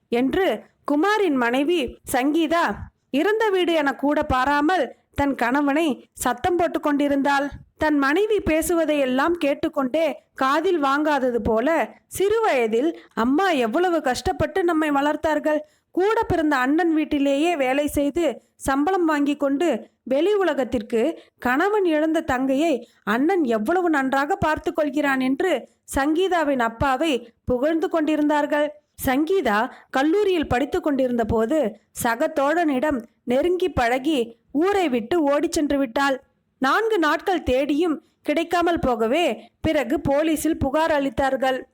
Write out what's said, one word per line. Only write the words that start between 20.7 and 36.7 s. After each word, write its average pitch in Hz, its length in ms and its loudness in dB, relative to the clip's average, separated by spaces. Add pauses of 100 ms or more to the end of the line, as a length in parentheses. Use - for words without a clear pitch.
கணவன் 370 460 0
இழந்த 320 380 2
தங்கையை 269 500 0 (300)
அண்ணன் 302 460 0
எவ்வளவு 320 400 0
நன்றாக 277 460 0
பார்த்து 320 380 -2
கொள்கிறான்" 285 480 0
என்று 294 320 0 (360)
சங்கீதாவின் 302 760 0
அப்பாவை 269 480 0 (320)
புகழ்ந்து 302 440 0
கொண்டிருந்தார்கள். 294 800 0 (300)
சங்கீதா 277 580 0 (320)
கல்லூரியில் 330 600 0
படித்து 277 320 -2
கொண்டிருந்த 254 440 0
போது 226 320 0 (340)
சக 240 440 -2
தோழனிடம் 294 600 0 (260)
நெருங்கி 339 480 0
பழகி 262 460 0 (360)
ஊரை 370 360 2
விட்டு 240 340 -2
ஓடி 285 280 0
சென்று 285 260 0
விட்டாள். 277 400 0 (440)
நான்கு 403 380 2